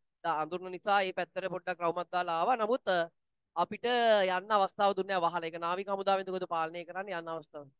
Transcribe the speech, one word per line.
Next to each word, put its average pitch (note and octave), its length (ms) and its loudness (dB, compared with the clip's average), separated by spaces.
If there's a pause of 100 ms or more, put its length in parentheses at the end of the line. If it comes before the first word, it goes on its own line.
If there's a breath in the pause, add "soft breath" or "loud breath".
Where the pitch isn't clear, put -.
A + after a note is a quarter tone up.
(240)
දා-, D#3+ 140 0
අඳුරන F3+ 320 -4
නිසා G3 300 2
ඒ F#3 120 0
පැත්තට F3+ 360 -4
පොඩ්ඩක් F3 320 -6
රවුමක් E3+ 300 0
දාලා F3+ 260 0
ආවා. G#3+ 200 2
නමුත්, A3+ 320 0
අ, F#3 100 4 (580)
අපිට F#3+ 300 -2 (420)
යන්න F#3 240 -2
අවස්ථාව G3+ 440 2
දුන්නේ F#3+ 180 0
නෑ F3 100 2
වහලා. E3+ 200 0
ඒක E3 140 -6
නාවික F3+ 300 -4
හමුදාවෙන් G3 380 0
දුකද F#3 220 -4
පාලනය E3 360 -4
කරන්න F#3 280 -8
යන්න E3 180 -6
අවස්ථාව. D3+ 500 -10